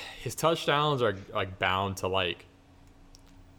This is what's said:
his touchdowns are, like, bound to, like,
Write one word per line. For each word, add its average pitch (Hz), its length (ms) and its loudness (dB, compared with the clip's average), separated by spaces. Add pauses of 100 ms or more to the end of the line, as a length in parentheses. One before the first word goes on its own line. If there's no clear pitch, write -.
(220)
his - 140 -8
touchdowns 151 680 2
are, 104 140 4 (180)
like, 95 240 -4
bound 95 400 2
to, 95 100 -2
like, 92 380 -2 (1120)